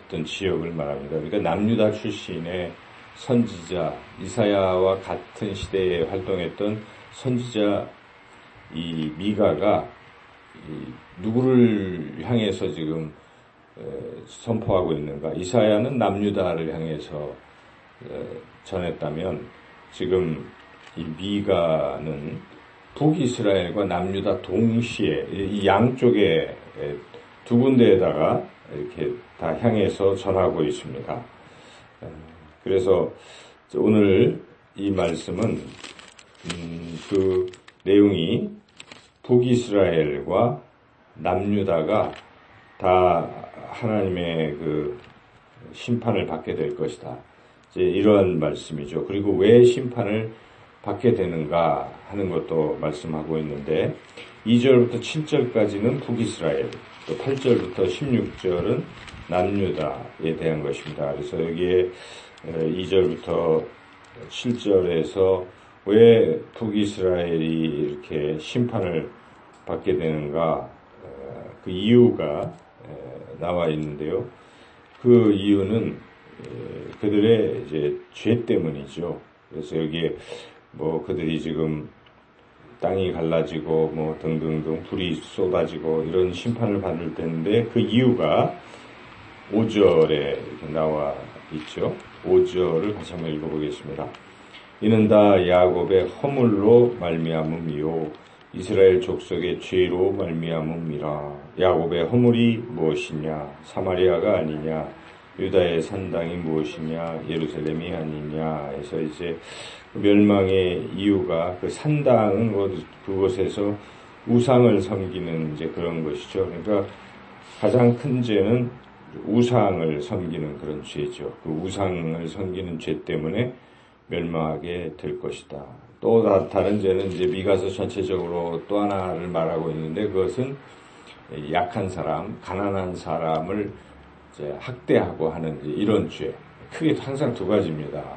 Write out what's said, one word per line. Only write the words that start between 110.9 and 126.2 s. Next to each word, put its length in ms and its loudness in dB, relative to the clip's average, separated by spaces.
이유가 640 0
그 100 -4
산당은 800 2
그곳-, 340 -2
그곳에서 680 0
우상을 540 6
섬기는 720 -4
이제 160 -4
그런 340 -4
것이죠. 440 -4
그러니까 380 -2
가장 360 6
큰 260 -2
죄는 480 2
우상을 760 2
섬기는 580 -6
그런 240 -8
죄죠. 500 -8
그 60 -8
우상을 800 -4
섬기는 520 -6
죄 240 -6
때문에 500 -2
멸망하게 880 -4
될 220 -8
것이다. 440 -10
또 220 6